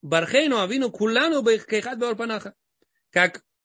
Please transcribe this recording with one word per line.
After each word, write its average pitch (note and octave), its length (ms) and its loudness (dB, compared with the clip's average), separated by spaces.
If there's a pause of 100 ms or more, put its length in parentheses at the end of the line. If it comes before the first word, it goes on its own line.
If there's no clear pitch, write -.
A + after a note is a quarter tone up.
«Бархейну G#3+ 580 2
авину A#3 320 -2
кулану C4 500 0
бейхейхат A3 580 0
беор A#3+ 160 -2
панаха». A3 400 -8 (560)
Как F3 320 2 (220)